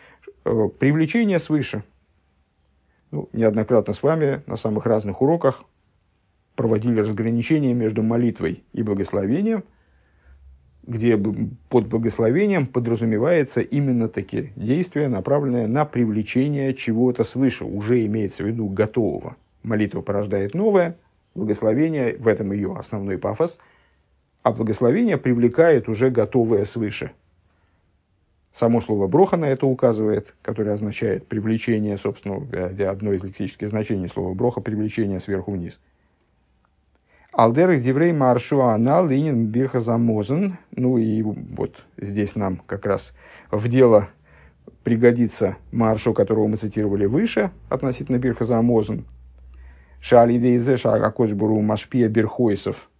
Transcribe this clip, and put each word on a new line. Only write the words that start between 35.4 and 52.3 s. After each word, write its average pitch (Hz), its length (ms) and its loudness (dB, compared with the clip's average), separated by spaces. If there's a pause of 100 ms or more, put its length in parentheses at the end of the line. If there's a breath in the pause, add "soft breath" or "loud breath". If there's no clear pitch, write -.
вниз. 87 280 -8 (1500 soft breath)
«Алдерых 135 500 4
диврей 135 300 2
маршуа 127 640 2
анал 139 340 4
линин 135 380 0
бирха 123 340 -2
замозен». 113 800 0 (180)
Ну 127 220 0
и 110 240 0
вот 107 540 -6 (220)
здесь 101 380 -4
нам 95 300 -4
как 98 220 -8
раз - 260 -2 (380 loud breath)
в 107 160 -2
дело 117 420 6 (760 soft breath)
пригодится 117 760 2 (140)
маршу, 110 420 0
которого 107 340 2
мы 110 100 -2
цитировали 104 480 -2
выше, 196 460 0 (180)
относительно 131 480 -2
бирха 123 280 -2
замозен. 113 600 0 (960 soft breath)
«Шаалидей 120 560 6
зе 123 200 2
шагакоч 110 540 0
буру 107 300 0
машпия 107 480 0
бирхойсов», 104 800 -2 (100)